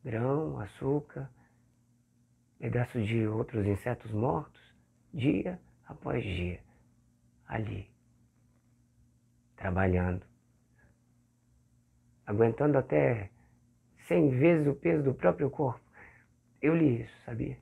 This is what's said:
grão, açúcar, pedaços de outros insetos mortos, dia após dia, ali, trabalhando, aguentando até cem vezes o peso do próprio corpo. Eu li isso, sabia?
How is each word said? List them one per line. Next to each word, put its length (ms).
grão, 560
açúcar, 720
pedaços 480
de 180
outros 400
insetos 460
mortos, 500
dia 440
após 360
dia, 400
ali, 420
trabalhando, 720
aguentando 520
até 540
cem 220
vezes 380
o 80
peso 280
do 100
próprio 360
corpo. 360
Eu 140
li 280
isso, 200
sabia? 380